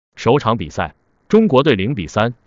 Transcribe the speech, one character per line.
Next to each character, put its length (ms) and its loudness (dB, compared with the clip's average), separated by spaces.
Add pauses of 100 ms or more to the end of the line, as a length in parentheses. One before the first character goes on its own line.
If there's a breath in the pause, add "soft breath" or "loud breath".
(160)
首 220 2
场 200 -2
比 120 -10
赛， 240 -8 (360)
中 180 4
国 160 2
队 120 2
零 200 -2
比 120 -6
三 260 -2 (140)